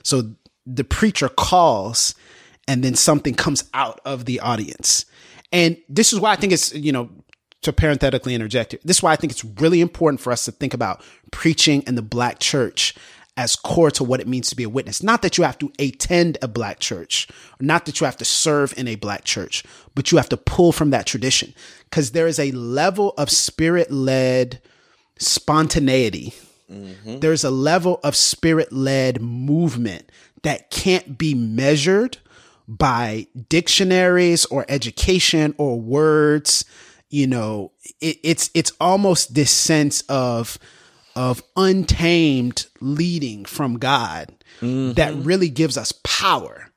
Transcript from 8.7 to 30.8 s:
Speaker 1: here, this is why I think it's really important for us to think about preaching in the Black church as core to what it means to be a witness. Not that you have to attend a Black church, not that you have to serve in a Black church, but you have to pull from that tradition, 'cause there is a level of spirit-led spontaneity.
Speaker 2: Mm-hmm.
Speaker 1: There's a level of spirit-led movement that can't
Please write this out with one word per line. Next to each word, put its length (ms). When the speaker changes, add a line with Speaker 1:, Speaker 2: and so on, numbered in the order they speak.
Speaker 1:
here, 120
this 120
is 60
why 100
I 20
think 180
it's 100
really 380
important 400
for 100
us 140
to 60
think 240
about 260
preaching 560
in 80
the 80
Black 360
church 540
as 200
core 360
to 120
what 160
it 80
means 220
to 60
be 80
a 60
witness. 320
Not 220
that 140
you 80
have 140
to 200
attend 600
a 60
Black 320
church, 480
not 260
that 140
you 60
have 120
to 80
serve 520
in 100
a 80
Black 280
church, 400
but 160
you 60
have 120
to 80
pull 340
from 200
that 140
tradition, 480
'cause 220
there 160
is 100
a 140
level 640
of 140
spirit-led 1300
spontaneity. 1160
Speaker 2:
Mm-hmm. 480
Speaker 1:
There's 240
a 80
level 520
of 120
spirit-led 1080
movement 880
that 260
can't 480